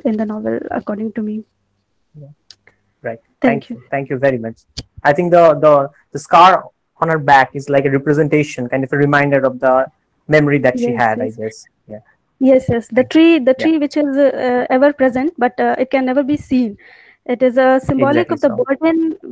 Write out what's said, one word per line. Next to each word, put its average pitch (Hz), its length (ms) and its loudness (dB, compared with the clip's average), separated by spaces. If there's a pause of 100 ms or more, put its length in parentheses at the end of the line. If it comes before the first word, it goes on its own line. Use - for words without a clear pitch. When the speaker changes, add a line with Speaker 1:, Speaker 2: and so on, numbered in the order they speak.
Speaker 1:
in 220 120 -2
the 214 100 -4
novel, 214 320 -6 (120)
according 214 420 -8
to 220 100 -8
me. 214 140 -8 (840)
Speaker 2:
Yeah. 143 80 -20 (720)
Right. 113 180 -10 (200)
Speaker 1:
Thank - 0 - (240)
Speaker 2:
Thank - 60 -20
Speaker 1:
you. 233 60 -16
Speaker 2:
you. 123 140 -20
Thank 139 200 -8
you 135 80 -6
very 131 200 0
much. 113 200 -12 (460)
I 147 80 4
think 175 180 -2
the, 170 240 6
the, 147 360 2 (220)
the 147 60 -10
scar 175 460 4 (360)
on 165 80 -2
her 160 100 -2
back 139 360 2
is 139 160 -10
like 139 140 2
a 139 60 -2
representation, 147 800 -2
kind 131 140 -4
of 135 100 -6
a 143 40 -2
reminder 143 500 2
of 127 140 -4
the 131 260 2 (400)
memory 147 320 2
that 127 220 0
she 240 100 -2
Speaker 1:
Yes, 233 100 -4
Speaker 2:
had, 113 200 0
I 110 60 -4
Speaker 1:
yes. 110 100 -10
Speaker 2:
guess. 110 280 -12 (220)
Yeah. 107 120 -18 (400)
Speaker 1:
Yes, 262 300 2
yes. 233 200 -4
The 247 160 0
tree, 330 340 4
the 262 200 0
Speaker 2:
Yeah. 233 60 -8
Speaker 1:
tree 320 140 0
which 285 180 -4
is, 285 200 -2
uh, 254 520 0
ever 269 240 2
present, 262 460 -2
but, 247 220 -2
uh, 240 180 0
it 254 120 -4
can 269 140 -2
never 254 180 0
be 285 140 -2
seen. 247 400 -4 (580)
It 240 80 -4
is 247 160 0
a 262 220 4
symbolic 277 500 0
Speaker 2:
Exactly 339 40 -4
Speaker 1:
of 294 60 -6
the 285 160 2
Speaker 2:
so. 494 80 -2
Speaker 1:
burden, 320 520 -2 (160)